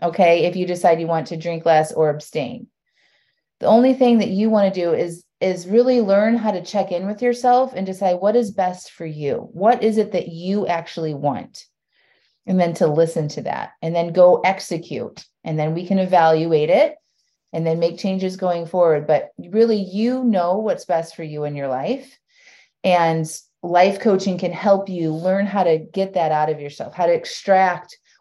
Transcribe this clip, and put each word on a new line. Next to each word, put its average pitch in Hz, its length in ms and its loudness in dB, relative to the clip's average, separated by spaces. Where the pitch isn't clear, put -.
okay, 170 420 2
if 175 120 -2
you 180 80 -2
decide 175 340 2
you 165 80 -4
want 160 200 -2
to 170 100 -10
drink 165 280 -8
less 156 280 4
or 156 160 2
abstain. 151 580 -8
The - 60 0
only 247 260 6
thing 247 240 4
that 208 120 0
you 208 200 0
want 202 240 2
to 185 80 -6
do 170 120 0
is, 165 300 -4
is 180 280 -2
really 247 340 4
learn 208 340 2
how 214 160 -2
to 175 140 -6
check 190 260 -4
in 180 160 -4
with 214 140 -8
yourself 247 520 2
and 190 120 -4
decide 185 340 -2
what 208 160 0
is 233 160 2
best 180 400 -6
for - 140 -14
you. 151 480 -6
What 233 280 2
is 220 160 2
it 214 140 0
that 185 160 -4
you 180 400 -4
actually 165 460 -4
want? 139 520 -6
And 185 120 0
then 175 160 0
to 170 120 0
listen 160 420 0
to 151 140 -10
that - 280 -8
and 165 140 -6
then 170 180 -2
go 180 280 6
execute. 165 800 -6
And 160 160 -6
then 156 140 -2
we 175 120 -6
can 190 140 0
evaluate 165 720 2
it 240 260 2
and 165 120 -4
then 165 140 0
make 170 200 -2
changes 190 360 -4
going 175 300 -4
forward. 165 400 2
But 151 320 0
really, 214 400 0
you 214 460 -2
know 190 340 2
what's 208 280 -4
best 165 300 -2
for 165 80 -12
you 151 200 -8
in 147 120 -6
your 139 120 -6
life. 151 500 -6
And 165 440 2
life 180 380 2
coaching 190 400 0
can 175 120 -4
help 196 380 0
you 165 240 -4
learn 185 320 -2
how 196 180 -2
to 165 140 2
get 190 360 -6
that 160 180 0
out 151 180 0
of 147 100 -4
yourself, - 360 -14
how 180 100 0
to 175 80 4
extract 180 840 0